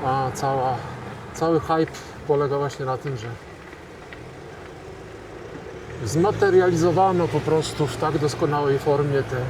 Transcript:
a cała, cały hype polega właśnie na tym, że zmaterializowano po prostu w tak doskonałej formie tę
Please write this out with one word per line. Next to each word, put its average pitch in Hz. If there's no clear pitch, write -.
a 131
cała, 131
cały 160
hype 160
polega 143
właśnie 143
na 131
tym, 135
że 110
zmaterializowano 180
po 143
prostu 151
w 123
tak 156
doskonałej 143
formie 143
tę 127